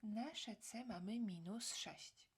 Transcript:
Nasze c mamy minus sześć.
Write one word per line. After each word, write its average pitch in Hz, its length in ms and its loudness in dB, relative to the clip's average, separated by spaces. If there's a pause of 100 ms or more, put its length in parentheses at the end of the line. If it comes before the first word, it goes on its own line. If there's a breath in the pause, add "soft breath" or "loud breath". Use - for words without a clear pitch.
Nasze 226 540 0
c - 280 -6
mamy 208 360 2
minus 196 540 2
sześć. - 640 -4